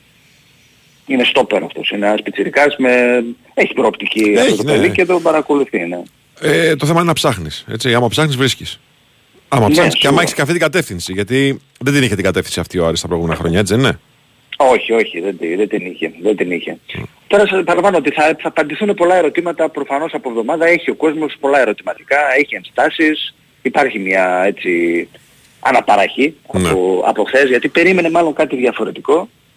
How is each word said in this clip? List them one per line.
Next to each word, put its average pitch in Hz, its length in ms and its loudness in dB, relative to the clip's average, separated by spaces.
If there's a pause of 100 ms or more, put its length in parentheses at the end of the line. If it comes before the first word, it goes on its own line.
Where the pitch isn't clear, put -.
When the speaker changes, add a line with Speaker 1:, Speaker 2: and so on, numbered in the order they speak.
(1080)
Speaker 1:
Είναι 131 160 0
στόπερ 104 400 0
αυτός, - 260 -8
είναι 101 180 -2
ένας 107 140 0
πιτσιρικάς 139 560 0
με... 123 460 2 (300)
Έχει - 200 0
προοπτική 110 480 0
Speaker 2:
Έχει, 104 180 4
Speaker 1:
αυτό - 160 4
το 107 80 -2
Speaker 2:
ναι. - 80 0
Speaker 1:
παιδί - 200 2
και 185 140 0
τον 175 160 2
παρακολουθεί, 143 640 0
ναι. 87 160 -8 (400)
Speaker 2:
Ε, 160 340 2
το 139 100 -4
θέμα 165 140 2
είναι 175 80 2
να 165 60 2
ψάχνεις, 95 580 -4
έτσι. 117 220 -2
Άμα 120 140 2
ψάχνεις, 147 280 0
βρίσκεις. 123 440 -4 (680)
Άμα 120 200 2
Speaker 1:
Ναι, 98 60 2
Speaker 2:
ψάχνεις 165 200 4
και 135 140 0
άμα 143 100 4
Speaker 1:
σίγουρα. 165 40 4
Speaker 2:
έχεις 170 120 -2
και - 80 -2
αυτή 143 120 0
την 175 100 -2
κατεύθυνση, 139 500 -2
γιατί 127 480 0 (180)
δεν 131 140 -2
την 139 100 2
είχε 104 120 0
την 90 80 0
κατεύθυνση 90 360 -2
αυτή 90 200 -4
ο 85 80 2
Άρης 82 140 -2
τα - 60 -8
προηγούμενα 82 320 -2
χρόνια, 82 200 0
έτσι 101 160 0
δεν 127 80 2
είναι; 120 160 0 (580)
Speaker 1:
Όχι, 127 360 4
όχι, 107 260 0
δεν 92 180 -4
τη-, 82 180 -4
δεν 101 120 0
την 98 180 -4
είχε, 87 360 -8
δεν 101 140 0
την 90 160 -2
είχε. - 260 -8 (180)
Speaker 2:
Μμ. - 60 -8 (260)
Speaker 1:
Τώρα 202 200 4
σας 190 120 0
επαναλαμβάνω 175 380 2
ότι 143 140 0
θα, 156 300 0
θα - 60 -6
απαντηθούν 156 460 -2
πολλά 175 220 2
ερωτήματα 165 540 0
προφανώς 143 440 -6
από 131 160 -8
εβδομάδα. 123 380 -2
Έχει 170 220 2
ο 117 60 -2
κόσμος 151 440 -2
πολλά 139 200 2
ερωτηματικά, 107 580 -2 (200)
έχει 143 180 -2
ενστάσεις, 151 800 -2 (260)
υπάρχει 131 380 -2
μια, 92 460 0
έτσι, 85 640 -2 (520)
αναταραχή 123 760 2 (180)
Speaker 2:
Ναι. 90 160 0
Speaker 1:
από, 92 360 2
από 110 180 0
χθες, 131 260 2
γιατί 123 180 2
περίμενε 175 420 2
μάλλον 165 240 2
κάτι 147 220 0
διαφορετικό 123 760 0 (280)